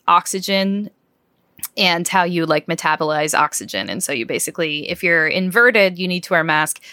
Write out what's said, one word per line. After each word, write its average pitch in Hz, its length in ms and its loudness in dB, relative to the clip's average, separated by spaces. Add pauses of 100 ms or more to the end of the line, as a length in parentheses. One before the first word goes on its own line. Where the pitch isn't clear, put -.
oxygen 196 800 0 (840)
and 175 320 0
how 185 160 2
you, 175 220 0
like, 156 200 0
metabolize 156 720 0
oxygen. 101 500 -2
And 98 140 -6
so - 100 -4
you 117 140 -4
basically, 151 640 -6
if 175 140 -6
you're 165 240 2
inverted, 190 680 2
you 180 100 -4
need 180 160 -4
to - 80 -4
wear 170 80 4
a 160 40 0
mask. 156 360 0 (120)